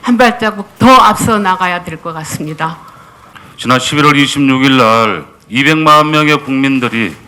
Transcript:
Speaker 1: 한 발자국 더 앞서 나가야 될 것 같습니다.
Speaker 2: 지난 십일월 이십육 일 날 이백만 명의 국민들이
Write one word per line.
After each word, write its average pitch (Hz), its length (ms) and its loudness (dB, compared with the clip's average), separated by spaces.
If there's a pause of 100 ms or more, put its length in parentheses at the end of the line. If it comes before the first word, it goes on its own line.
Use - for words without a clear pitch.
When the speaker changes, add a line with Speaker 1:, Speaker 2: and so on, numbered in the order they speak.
Speaker 1:
한 247 160 0
발자국 220 600 -2
더 254 160 4
앞서 214 460 2
나가야 180 440 -4
될 160 180 -12
것 165 120 -10
같습니다. 156 640 -10 (800)
Speaker 2:
지난 127 220 0
십일월 147 380 0
이십육 135 480 0
일 135 120 2
날 110 480 2 (240)
이백만 151 600 2
명의 151 320 2
국민들이 131 720 -2 (120)